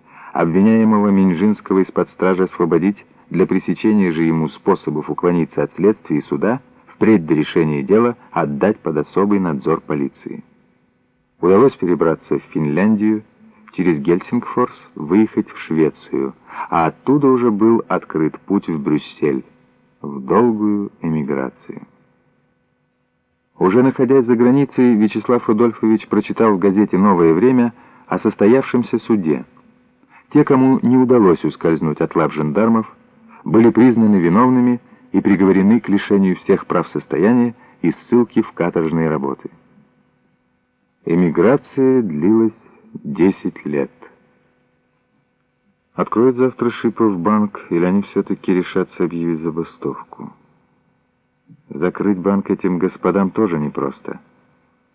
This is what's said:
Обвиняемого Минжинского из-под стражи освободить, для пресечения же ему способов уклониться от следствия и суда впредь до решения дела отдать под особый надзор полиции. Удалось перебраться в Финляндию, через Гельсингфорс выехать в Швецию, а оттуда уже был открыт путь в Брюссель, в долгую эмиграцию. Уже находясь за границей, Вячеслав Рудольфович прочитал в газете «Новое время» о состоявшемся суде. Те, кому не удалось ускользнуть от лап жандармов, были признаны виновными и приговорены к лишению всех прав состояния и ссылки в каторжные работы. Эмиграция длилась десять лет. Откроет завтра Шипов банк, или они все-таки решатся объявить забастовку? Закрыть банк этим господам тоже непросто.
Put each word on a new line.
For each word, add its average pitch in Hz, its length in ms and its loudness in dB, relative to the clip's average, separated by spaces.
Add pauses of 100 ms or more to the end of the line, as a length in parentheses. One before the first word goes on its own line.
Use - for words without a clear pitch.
(320)
Обвиняемого 104 760 2
Минжинского 95 760 0
из-под - 260 -4
стражи 92 340 -2
освободить, 87 520 -2 (340)
для 87 160 0
пресечения 95 680 0
же 82 120 -2
ему 80 240 0
способов 78 600 -4
уклониться 82 540 -2
от 73 140 -6
следствия 90 420 -2
и 71 40 -4
суда 98 380 -4 (280)
впредь 101 360 2
до 78 100 -2
решения 76 480 -2
дела 117 340 0 (160)
отдать 80 480 -2
под 80 180 -6
особый 98 400 -2
надзор 80 420 -2
полиции. 73 600 -8 (1000)
Удалось 101 360 4
перебраться 80 600 -2
в - 40 -10 (100)
Финляндию, 101 720 -2 (500)
через 85 280 0
Гельсингфорс 90 760 -2 (200)
выехать 104 540 0
в - 120 -20
Швецию, 71 760 -4 (340)
а 80 180 0
оттуда 135 420 0
уже 123 220 2
был 110 380 2
открыт 80 520 -4
путь - 280 -4
в 80 140 -6
Брюссель, 71 640 -4 (580)
в 71 180 -12
долгую 104 800 -2
эмиграцию. 71 800 -6 (1800)
Уже 95 240 2
находясь 131 440 0
за 120 100 2
границей, 123 600 2
Вячеслав 110 520 0
Рудольфович 110 600 0
прочитал 107 460 0
в 95 40 -2
газете 95 400 0
«Новое 87 340 4
время» 120 400 2 (360)
о 92 100 -4
состоявшемся 117 800 0
суде. 82 480 -2 (880)
Те, 151 100 4
кому 131 380 4
не 123 160 2
удалось 120 440 4
ускользнуть 78 600 -2
от 78 120 -4
лап 78 180 0
жандармов, 107 640 -2 (500)
были 113 260 4
признаны 110 460 4
виновными 123 640 2 (320)
и 101 80 0
приговорены 98 600 2
к - 80 -6
лишению 98 480 0
всех - 300 -2
прав 85 220 -4
состояния 117 640 0 (260)
и 85 120 0
ссылки - 500 -2
в - 100 -18
каторжные 82 560 -2
работы. 69 400 -6 (1600)
Эмиграция 101 1000 2
длилась 107 500 0 (420)
десять - 720 -2
лет. 71 260 -4 (2000)
Откроет 120 420 0
завтра 123 340 -2
Шипов 110 480 -2
банк, 104 420 -2 (100)
или 85 140 0
они 95 180 0
все-таки 98 500 -6
решатся 90 520 -4
объявить 85 360 -4
забастовку? - 920 -10 (1400)
Закрыть 90 480 -2
банк 98 320 -2
этим 90 280 -2
господам 92 520 -2
тоже 90 280 -2
непросто. 69 640 -8 (760)